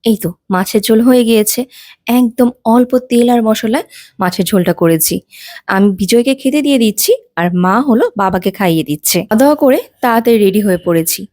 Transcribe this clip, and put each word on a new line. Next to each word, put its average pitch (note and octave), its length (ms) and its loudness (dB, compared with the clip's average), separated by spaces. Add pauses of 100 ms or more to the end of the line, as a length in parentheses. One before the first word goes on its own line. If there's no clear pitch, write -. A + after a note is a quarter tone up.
এই G#3+ 80 0
তো E3 120 -6 (200)
মাছের G3 340 -2
ঝোল A3 180 2
হয়ে B3 220 4
গিয়েছে, A3 360 0 (480)
একদম B3 420 0 (160)
অল্প B3 260 2 (160)
তেল A#3+ 220 2
আর A#3+ 120 2
মশলায় A3 440 -2 (340)
মাছের F3+ 260 -2
ঝোলটা F3 280 0
করেছি। E3 420 0 (520)
আমি G3 200 2 (120)
বিজয়কে A#3+ 360 2
খেতে C4+ 260 -2
দিয়ে C#4 220 0
দিচ্ছি, A3 280 -2 (280)
আর F3 80 0 (160)
মা F#3+ 180 2
হলো C#4+ 240 0 (120)
বাবাকে F#3+ 340 -2
খাইয়ে E3+ 320 -2
দিচ্ছে। - 360 -4
খাওয়া A3 200 -2
দাওয়া C#4+ 160 4
করে C#4+ 240 2 (220)
তাড়াতাড়ি A#3 360 2
রেডি G#3 240 2
হয়ে F#3 240 0
পড়েছি। E3 360 -2 (120)